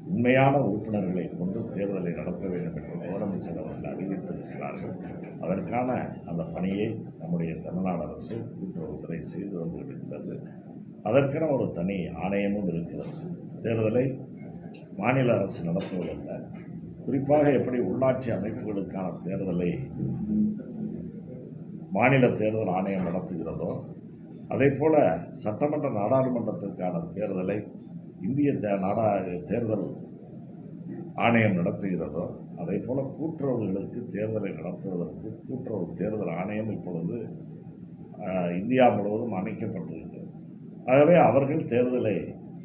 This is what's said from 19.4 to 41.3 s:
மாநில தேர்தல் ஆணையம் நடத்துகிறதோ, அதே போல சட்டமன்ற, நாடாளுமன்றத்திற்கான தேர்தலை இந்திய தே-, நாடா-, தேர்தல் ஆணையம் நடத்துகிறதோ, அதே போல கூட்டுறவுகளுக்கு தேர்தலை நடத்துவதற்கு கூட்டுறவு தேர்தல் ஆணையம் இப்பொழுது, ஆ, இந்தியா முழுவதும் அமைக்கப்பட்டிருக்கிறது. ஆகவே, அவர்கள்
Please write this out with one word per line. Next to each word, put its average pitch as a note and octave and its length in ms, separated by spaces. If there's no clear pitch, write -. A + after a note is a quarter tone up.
மாநில A#2+ 400
தேர்தல் A2 360
ஆணையம் F#2 380
நடத்துகிறதோ, E2+ 840
அதே C3 220
போல C3+ 500
சட்டமன்ற, D3 600
நாடாளுமன்றத்திற்கான G2+ 1200
தேர்தலை G2 540
இந்திய C3+ 320
தே-, G2 260
நாடா-, F#2+ 640
தேர்தல் G2+ 520
ஆணையம் A2 400
நடத்துகிறதோ, F2 800
அதே F2+ 200
போல B2+ 240
கூட்டுறவுகளுக்கு B2+ 1120
தேர்தலை G2+ 440
நடத்துவதற்கு F2+ 920
கூட்டுறவு A2+ 460
தேர்தல் G2 440
ஆணையம் G#2 340
இப்பொழுது, F2 560
ஆ, F2+ 220
இந்தியா A#2 400
முழுவதும் G#2+ 440
அமைக்கப்பட்டிருக்கிறது. F#2+ 960
ஆகவே, D3 300
அவர்கள் C#3 500